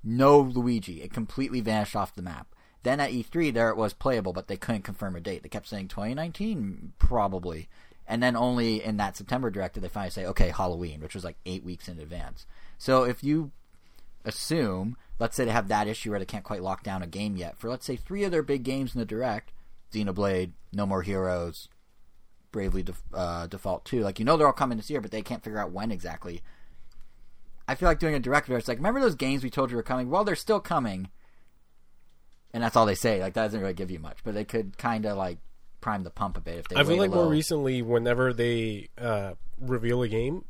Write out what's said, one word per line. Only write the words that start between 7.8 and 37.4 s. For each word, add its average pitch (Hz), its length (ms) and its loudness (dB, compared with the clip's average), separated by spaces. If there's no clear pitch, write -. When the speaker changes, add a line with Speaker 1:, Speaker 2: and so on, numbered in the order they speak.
Speaker 1:
And 117 160 -2
then 123 120 4
only 117 480 2
in 107 140 -2
that 101 200 -2
September 123 340 -2
direct 95 240 -4
did 92 100 -4
they 90 40 -6
finally 98 220 -6
say, 98 160 -6
"Okay, 92 240 6
Halloween," 85 500 -2
which 78 140 -10
was, 95 100 -8
like, 82 120 -10
eight 92 160 -6
weeks 90 260 -10
in 85 120 -12
advance. 82 440 -8
So 131 260 4
if 123 180 -2
you 147 300 0
assume, 110 720 -2
let's 117 160 0
say 131 80 2
they 113 80 2
have 110 160 2
that 104 180 4
issue 110 240 -4
where 104 80 0
they 95 60 -2
can't 98 180 -8
quite 98 200 -6
lock 95 200 -4
down 95 200 -4
a 90 40 -6
game 98 300 -4
yet, 85 220 -6
for, 113 100 -8
let's - 180 -6
say, 131 100 -2
three 202 280 -2
of 190 80 2
their 160 100 4
big 139 220 0
games 131 300 -2
in 123 40 -2
the 113 60 0
direct, 110 480 -2
Xenoblade, 98 600 0
No 101 140 0
More 95 160 0
Heroes, 90 680 -2
Bravely 95 320 0
Def-, - 200 -4
uh, 85 320 -2
Default 95 380 -4
two, 123 160 0
like, 98 180 0
you 110 60 0
know 156 120 6
they're 151 120 8
all 131 40 8
coming 127 260 0
this - 120 -8
year, 147 100 0
but 104 120 -8
they 107 100 -4
can't 117 220 -6
figure 107 160 -6
out 95 100 -4
when 104 220 -2
exactly. 85 500 -6
I 135 80 0
feel 180 120 6
like 160 120 6
doing 156 140 2
a 139 60 2
direct 139 280 4
where 127 100 2
it's 110 80 -2
like, 117 120 -2
"Remember 220 220 2
those 220 140 4
games 131 300 0
we 123 60 -2
told 131 200 0
you 123 60 -4
were 113 80 0
coming? 127 260 -2
Well, 196 140 4
they're 196 100 2
still 214 260 2
coming." 104 500 -2
And 117 120 -2
that's 113 100 0
all 113 120 8
they 98 100 4
say. 107 240 2
Like, 95 140 -2
that 113 100 2
doesn't 107 160 -2
really 95 140 -2
give 92 180 -6
you 82 80 -8
much, - 240 -10
but 104 100 -4
they 104 100 -2
could 104 320 -4
kinda, 107 380 -2
like, 92 240 -2
prime 104 220 -2
the 85 80 -8
pump 92 260 -4
a 87 40 -2
bit 85 180 -6
if 82 100 -8
they - 80 -4
Speaker 2:
I 139 40 6
feel 143 80 6
Speaker 1:
wait 170 100 4
a - 40 4
Speaker 2:
like 190 80 4
more 175 80 4
Speaker 1:
little. 170 120 6
Speaker 2:
recently, 147 520 2